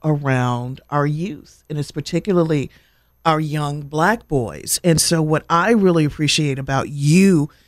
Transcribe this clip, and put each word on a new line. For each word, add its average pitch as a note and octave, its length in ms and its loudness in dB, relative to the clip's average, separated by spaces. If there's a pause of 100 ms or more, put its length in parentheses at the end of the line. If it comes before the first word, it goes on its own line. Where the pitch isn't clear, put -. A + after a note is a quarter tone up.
around C3 840 -2
our D3 180 -2
youth, D3+ 640 -8
and D3+ 100 -8
it's C#3+ 120 -8
particularly D#3+ 800 -2 (560)
our D#3 120 2
young D3 440 -4
black D#3+ 440 0
boys. A2+ 560 -4
And D#3+ 160 4
so E3 220 0
what D#3 300 0
I F3 220 2
really F3+ 340 4
appreciate D3 520 -2
about C3+ 300 -4
you D3+ 640 4 (160)